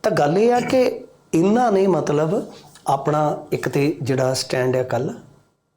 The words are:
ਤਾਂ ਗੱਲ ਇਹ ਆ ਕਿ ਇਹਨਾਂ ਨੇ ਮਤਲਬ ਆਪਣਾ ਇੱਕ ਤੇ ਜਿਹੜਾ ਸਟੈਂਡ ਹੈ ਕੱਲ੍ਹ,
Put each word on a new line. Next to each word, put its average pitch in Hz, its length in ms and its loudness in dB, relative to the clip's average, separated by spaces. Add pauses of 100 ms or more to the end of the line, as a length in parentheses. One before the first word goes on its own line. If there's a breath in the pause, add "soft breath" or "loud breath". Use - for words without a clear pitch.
ਤਾਂ 220 80 0
ਗੱਲ 160 280 2
ਇਹ 233 140 4
ਆ 247 80 2
ਕਿ - 440 0 (300)
ਇਹਨਾਂ 208 380 4
ਨੇ 190 140 4
ਮਤਲਬ 160 680 0 (340 loud breath)
ਆਪਣਾ 151 680 -2
ਇੱਕ 135 160 -4
ਤੇ 143 340 0
ਜਿਹੜਾ 131 320 0
ਸਟੈਂਡ 131 420 -2
ਹੈ 127 60 0
ਕੱਲ੍ਹ, 127 300 -4 (640)